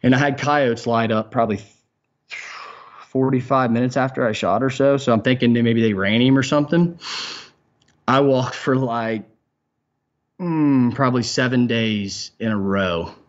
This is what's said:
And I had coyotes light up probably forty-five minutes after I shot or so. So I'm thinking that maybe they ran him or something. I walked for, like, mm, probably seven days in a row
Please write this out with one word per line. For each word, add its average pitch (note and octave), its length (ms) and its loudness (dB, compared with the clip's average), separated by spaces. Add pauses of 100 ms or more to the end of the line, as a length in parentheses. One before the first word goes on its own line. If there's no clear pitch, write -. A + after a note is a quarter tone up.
And B2+ 100 4
I B2+ 60 4
had C#3+ 180 0
coyotes C3+ 500 0
light A2+ 240 0
up A2 200 -2
probably A2 280 -2 (1500)
forty-five C3 640 0
minutes B2 240 0
after C3+ 320 0
I A2 40 0
shot G#2+ 320 0
or C3+ 80 0
so. C#3 260 2
So B2+ 160 0
I'm A2+ 80 2
thinking B2+ 320 2
that A#2+ 100 2
maybe A#2 200 2
they A2 100 2
ran G2 280 0
him C3 160 6
or C3+ 40 2
something. D3+ 560 0 (1080)
I C3 140 4
walked B2+ 340 0
for, C3+ 200 -2
like, A#2 480 -4 (1160)
mm, C#3+ 540 2
probably B2+ 260 0
seven B2 460 0
days G#2+ 720 -4
in A2 120 -4
a G#2+ 60 -2
row F#2+ 560 -2 (160)